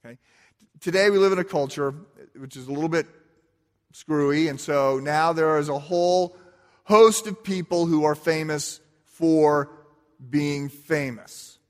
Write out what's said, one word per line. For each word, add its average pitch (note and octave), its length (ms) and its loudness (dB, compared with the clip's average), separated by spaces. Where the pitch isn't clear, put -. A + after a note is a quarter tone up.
Okay? A#2+ 140 -20
Today F#3+ 280 0
we G3+ 100 2
live F#3+ 140 4
in F#3 60 -2
a F3 60 -4
culture C#3+ 500 -4
which C3+ 200 -20
is B2+ 100 -18
a C3+ 60 -10
little D#3 180 -4
bit D#3+ 160 -2
screwy, D3+ 560 -2
and C#3 120 -8
so C3+ 380 0
now D3+ 340 0
there D#3 260 0
is D3 120 -4
a C#3+ 80 -4
whole F3 580 0
host G#3+ 420 6
of G3+ 160 -10
people F3 440 -2
who D#3 180 2
are D3+ 100 2
famous D#3 680 -4
for D3+ 680 2
being C#3+ 400 -4
famous. C3+ 920 -10